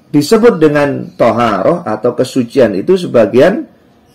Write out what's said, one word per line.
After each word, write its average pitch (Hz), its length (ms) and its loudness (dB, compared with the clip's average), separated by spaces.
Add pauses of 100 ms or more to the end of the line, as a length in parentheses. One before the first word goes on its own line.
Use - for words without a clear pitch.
disebut 208 480 2
dengan 143 640 0
toharoh 113 640 0
atau 117 320 -4
kesucian 123 560 0
itu 131 240 0
sebagian 135 720 0 (460)